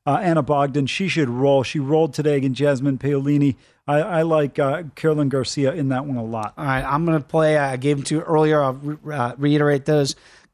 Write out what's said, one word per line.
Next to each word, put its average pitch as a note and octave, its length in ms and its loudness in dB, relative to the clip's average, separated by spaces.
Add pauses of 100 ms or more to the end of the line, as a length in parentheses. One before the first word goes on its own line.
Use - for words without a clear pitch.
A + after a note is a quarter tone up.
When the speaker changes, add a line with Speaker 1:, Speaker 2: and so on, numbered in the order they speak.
Speaker 1:
uh, C#3+ 160 2
Anna E3 200 2
Bogdan. C#3 440 0
She F#3+ 220 -4
should C#3+ 220 0
roll. C3+ 340 2
She - 160 -4
rolled D3+ 340 0
today D3 240 0
against C3 200 -2
Jasmine C#3 400 0
Paolini. C#3+ 580 0 (340)
I, D3 120 2
I E3 220 0
like, D#3 360 0
uh, D3 240 -2 (120)
Carolyn D3+ 340 0
Garcia C3+ 440 -2
in C#3+ 160 -2
that C3 160 -2
one C3 120 -4
a A#2 60 -6
lot. A2 340 -6
Speaker 2:
All D#3 80 -8
right, C3 180 0
I'm C#3+ 220 -2
gonna D#3+ 140 2
play, D#3 380 2
uh, C#3 140 0
I B2+ 60 -6
gave C#3+ 200 0
them C3+ 80 -8
to D3+ 100 -2
you D#3 60 -2
earlier. D#3 400 2
I'll C3 120 0
re-, D3 400 -10
uh, B2 240 -2
reiterate D3 480 2
those, D3 300 2 (380)